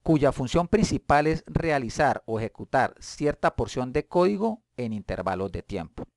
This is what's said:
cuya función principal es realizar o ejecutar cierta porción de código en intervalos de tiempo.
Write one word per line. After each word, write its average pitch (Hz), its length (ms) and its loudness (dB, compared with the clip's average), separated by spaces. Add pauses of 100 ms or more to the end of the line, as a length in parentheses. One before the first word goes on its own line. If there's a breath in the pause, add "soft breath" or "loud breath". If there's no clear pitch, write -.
cuya 143 320 4
función 165 340 0
principal 151 600 2
es 160 200 -2
realizar 143 760 0
o 110 120 -2
ejecutar - 640 0
cierta - 560 -2
porción 127 380 -4
de 147 120 -2
código 202 560 0 (140)
en 117 160 -6
intervalos 95 640 -4
de 85 80 -8
tiempo. - 560 -10